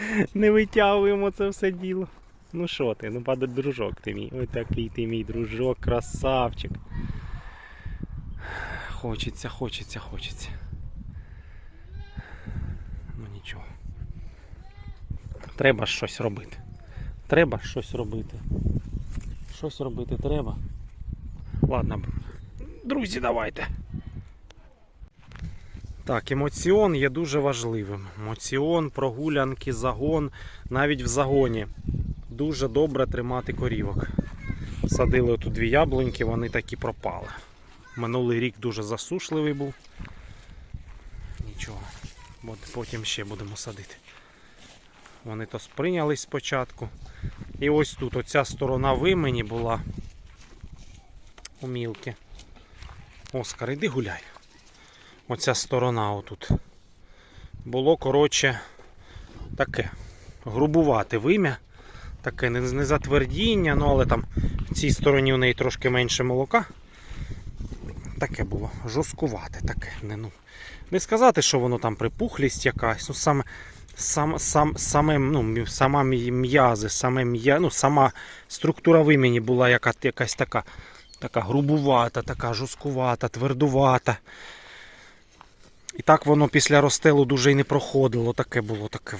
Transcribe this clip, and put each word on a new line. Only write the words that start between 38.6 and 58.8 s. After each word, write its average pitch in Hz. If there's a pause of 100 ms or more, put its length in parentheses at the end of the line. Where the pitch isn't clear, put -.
засушливий 151
був. 139 (1700)
Нічого, 104 (640)
от 113 (160)
потім 113
ще 107
будемо 104
садити. 101 (1300)
Вони 110
то -
сприйнялись 151
спочатку. - (720)
І 143
ось 151
тут, 127
оця 135
сторона 131
вимені 135
була 113 (1800)
у 131
Мілки. 120 (1160)
Оскар, 120
іди 147
гуляй. 120 (1080)
Оця 123
сторона 117
отут. - (1160)
Було, 131
коротше, 135 (960)